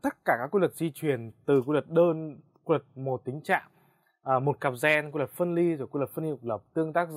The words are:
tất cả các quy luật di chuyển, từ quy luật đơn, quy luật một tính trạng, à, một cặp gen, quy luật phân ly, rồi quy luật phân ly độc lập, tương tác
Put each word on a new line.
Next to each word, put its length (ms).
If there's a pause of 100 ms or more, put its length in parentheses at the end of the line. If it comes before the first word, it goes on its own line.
tất 240
cả 140
các 120
quy 80
luật 160
di 160
chuyển, 400 (140)
từ 160
quy 120
luật 160
đơn, 500 (240)
quy 100
luật 100 (120)
một 300
tính 160
trạng, 260 (560)
à, 160
một 220
cặp 120 (100)
gen, 280
quy 60
luật 120
phân 260
ly, 200
rồi 120
quy 100
luật 120
phân 160
ly 40
độc 140
lập, 200 (100)
tương 200
tác 240